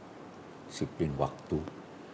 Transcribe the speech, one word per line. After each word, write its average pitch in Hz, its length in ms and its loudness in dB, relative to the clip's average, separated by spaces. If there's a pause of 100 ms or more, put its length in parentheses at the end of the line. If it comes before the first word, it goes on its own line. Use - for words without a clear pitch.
(680)
Disiplin 73 480 4
waktu, 73 480 4 (520)